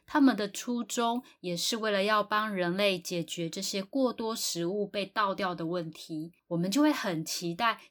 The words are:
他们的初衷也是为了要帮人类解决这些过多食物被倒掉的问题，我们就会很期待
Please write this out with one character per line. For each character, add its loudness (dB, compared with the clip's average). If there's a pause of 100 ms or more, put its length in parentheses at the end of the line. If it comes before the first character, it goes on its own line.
他 2
们 8
的 -2
初 -4
衷 -2 (160)
也 -4
是 -2
为 -2
了 4
要 4
帮 0
人 0
类 2
解 -4
决 -6
这 -8
些 -4
过 0
多 -4
食 -2
物 -2
被 -4
倒 0
掉 -2
的 -6
问 -4
题， -10 (180)
我 -2
们 2
就 4
会 6
很 -2
期 -4
待 0